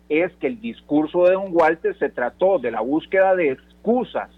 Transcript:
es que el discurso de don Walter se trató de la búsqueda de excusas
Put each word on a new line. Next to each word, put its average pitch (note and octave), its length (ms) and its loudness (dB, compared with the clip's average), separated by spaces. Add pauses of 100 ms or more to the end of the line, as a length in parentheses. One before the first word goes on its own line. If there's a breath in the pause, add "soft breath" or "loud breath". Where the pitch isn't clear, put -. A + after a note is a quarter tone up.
es E3+ 260 0
que - 140 -6
el A#2+ 120 -10
discurso D3+ 640 -2
de F3+ 80 6
don F#3+ 180 -2
Walter E3+ 480 0
se C#3 120 -2
trató F3 480 0
de A#2+ 120 -6
la A2 120 -4
búsqueda F#3 520 0
de D#3+ 180 0
excusas F#3+ 840 -4